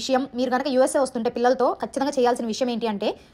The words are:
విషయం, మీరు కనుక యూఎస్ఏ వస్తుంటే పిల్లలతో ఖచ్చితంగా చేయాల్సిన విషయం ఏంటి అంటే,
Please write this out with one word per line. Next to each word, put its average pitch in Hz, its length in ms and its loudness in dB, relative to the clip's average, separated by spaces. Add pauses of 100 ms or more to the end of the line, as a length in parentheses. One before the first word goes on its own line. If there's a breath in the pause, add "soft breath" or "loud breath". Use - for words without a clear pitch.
విషయం, 262 220 0 (160)
మీరు 247 180 0
కనుక 277 200 -2
యూఎస్ఏ 285 300 4
వస్తుంటే 247 320 -4
పిల్లలతో 247 300 4 (140)
ఖచ్చితంగా 269 380 -4
చేయాల్సిన 247 340 2
విషయం 247 220 -2
ఏంటి 233 180 -4
అంటే, 214 160 -2 (240 soft breath)